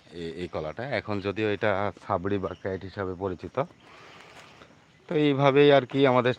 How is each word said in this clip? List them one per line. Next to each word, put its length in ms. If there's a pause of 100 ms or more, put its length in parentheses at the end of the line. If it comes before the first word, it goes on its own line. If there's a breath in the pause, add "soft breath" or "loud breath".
(120)
এই, 200
এই 160
কলাটা। 360
এখন 380
যদিও 280
এটা 420 (100)
ছাবড়ি 360
বা 120 (120)
ক্যাট 220
হিসাবে 320
পরিচিত। 440 (1500 loud breath)
তো 80
এইভাবেই 560
আর 140
কি 220
আমাদের 320